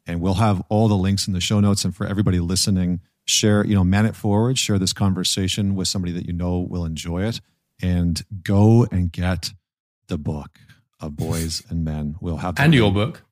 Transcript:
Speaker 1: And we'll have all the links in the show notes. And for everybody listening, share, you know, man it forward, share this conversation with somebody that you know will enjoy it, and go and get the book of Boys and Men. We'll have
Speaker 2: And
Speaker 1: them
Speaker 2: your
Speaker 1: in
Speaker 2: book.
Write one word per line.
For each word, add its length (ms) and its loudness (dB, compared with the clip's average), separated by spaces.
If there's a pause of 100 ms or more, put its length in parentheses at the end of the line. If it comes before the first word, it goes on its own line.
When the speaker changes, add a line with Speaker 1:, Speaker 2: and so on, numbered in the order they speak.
Speaker 1:
And 160 -4
we'll 140 0
have 340 2
all 180 4
the 80 4
links 320 0
in 60 -2
the 80 -2
show 180 0
notes. 240 2
And 120 -4
for 100 -6
everybody 340 0
listening, 640 0 (240)
share, 400 2
you 100 2
know, 80 4
man 220 4
it 100 -2
forward, 420 0
share 220 0
this 140 -2
conversation 840 -2
with 120 -2
somebody 260 -4
that 120 -6
you 80 -6
know 260 -2
will 260 -4
enjoy 380 -6
it, 180 -4 (400)
and 420 0 (200)
go 480 6
and 200 0
get 400 -4 (560)
the 100 -6
book 420 -8 (400)
of 160 -10
Boys 540 -4
and 140 -2
Men. 380 -4
We'll 160 -4
have 220 -4
Speaker 2:
And 120 4
Speaker 1:
them 60 6
Speaker 2:
your 120 6
Speaker 1:
in 40 0
Speaker 2:
book. 380 -4